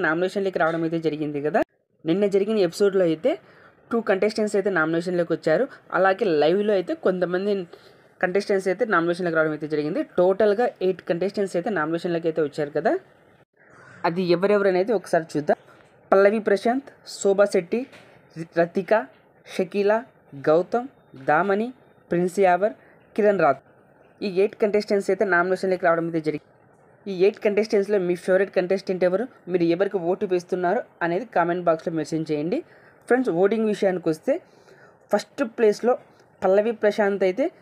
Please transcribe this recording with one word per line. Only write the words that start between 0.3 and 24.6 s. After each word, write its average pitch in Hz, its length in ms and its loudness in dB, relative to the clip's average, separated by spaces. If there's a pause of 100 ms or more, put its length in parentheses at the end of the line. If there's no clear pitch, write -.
రావడం 165 240 0
అయితే 165 180 -2
జరిగింది 151 400 -4
కదా. 151 160 0 (480)
నిన్న 190 160 2 (100)
జరిగిన 208 320 0
ఎపిసోడ్లో 190 440 2
అయితే 160 200 -2 (600)
టూ 233 80 0 (100)
కంటెస్టెంట్స్ 208 500 0
అయితే 196 200 0
నామినేషన్‌లోకి 170 580 0
వచ్చారు. 165 280 0 (340)
అలాగే 190 260 2 (180)
లైవ్లో 202 360 2
అయితే 185 160 -4 (120)
కొంతమంది 185 460 -2 (720)
కంటెస్టెంట్స్ 190 480 -2
అయితే 214 220 -2
నామినేషన్‌లోకి 170 440 0
రావడం 156 180 0
అయితే 151 180 -8
జరిగింది. 151 280 -2 (160)
టోటల్గా 202 480 2 (220)
ఎయిట్ 180 220 -4
కంటెస్టెంట్స్ 190 500 -4
అయితే 214 180 -4
నామినేషన్‌లోకి 165 520 -2
అయితే 160 180 -2
వచ్చారు 147 300 -6
కదా. 170 140 0 (1200)
అది 180 140 -2 (120)
ఎవరెవరనేది 196 640 2
ఒకసారి 165 360 -2
చూద్దాం. 151 240 0 (540)
పల్లవి 202 380 6
ప్రశాంత్, 233 400 -2 (260)
శోభా 196 400 2
శెట్టి, 196 260 -4 (800)
రతిక, 175 320 0 (540)
షకీలా, 202 540 0 (500)
గౌతమ్, 180 400 0 (420)
దామని, 196 380 0 (400)
ప్రిన్స్ 180 280 -2 (100)
యావర్, 185 280 0 (400)
కిరణ్ 202 300 2
రాథ్, 139 180 0 (560)
ఈ 208 100 -4 (140)
ఎయిట్ - 200 -4